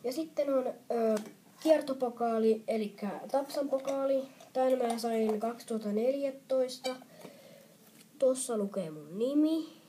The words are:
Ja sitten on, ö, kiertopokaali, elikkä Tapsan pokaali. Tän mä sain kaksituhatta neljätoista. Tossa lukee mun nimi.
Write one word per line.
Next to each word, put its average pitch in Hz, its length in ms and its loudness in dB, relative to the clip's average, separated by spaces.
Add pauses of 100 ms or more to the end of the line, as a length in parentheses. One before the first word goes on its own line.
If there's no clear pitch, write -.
Ja 254 80 -2
sitten 294 420 -2
on, 254 120 2
ö, 226 520 0 (440)
kiertopokaali, 233 1040 2
elikkä 208 520 -4 (120)
Tapsan 277 360 0
pokaali. 269 600 0 (240)
Tän 262 260 2
mä 233 200 0
sain 220 420 0
kaksituhatta 220 520 -4
neljätoista. 262 1040 -2 (1200)
Tossa 262 400 0
lukee 196 320 -4
mun 156 280 -12
nimi. 302 600 2 (100)